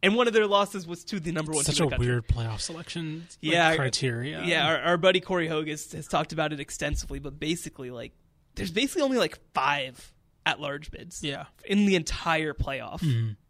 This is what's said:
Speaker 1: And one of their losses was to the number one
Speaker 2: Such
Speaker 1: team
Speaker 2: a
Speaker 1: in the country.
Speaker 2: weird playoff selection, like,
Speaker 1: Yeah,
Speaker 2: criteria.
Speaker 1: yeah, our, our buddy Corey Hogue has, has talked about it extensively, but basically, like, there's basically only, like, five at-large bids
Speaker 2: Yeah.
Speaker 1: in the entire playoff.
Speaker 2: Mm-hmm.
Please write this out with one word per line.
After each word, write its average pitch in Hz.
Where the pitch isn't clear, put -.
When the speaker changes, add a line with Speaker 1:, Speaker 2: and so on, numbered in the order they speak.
Speaker 1:
And 196
one 240
of 226
their 214
losses 202
was 170
to 208
the 160
number 156
one 147
Speaker 2:
Such 147
Speaker 1:
team 170
Speaker 2:
a -
Speaker 1:
in 139
the -
country. 123
Speaker 2:
weird 120
playoff 113
selection, 165
like, -
Speaker 1:
Yeah, 160
Speaker 2:
criteria. 131
Speaker 1:
yeah, 160
our, 160
our 165
buddy 185
Corey 175
Hogue 156
has, 156
has 156
talked 160
about 156
it 151
extensively, 143
but 143
basically, 151
like, 120
there's 190
basically 269
only, 262
like, 180
five 135
at-large 147
bids -
Speaker 2:
Yeah. 143
Speaker 1:
in 202
the 196
entire 160
playoff. 131
Speaker 2:
Mm-hmm. 117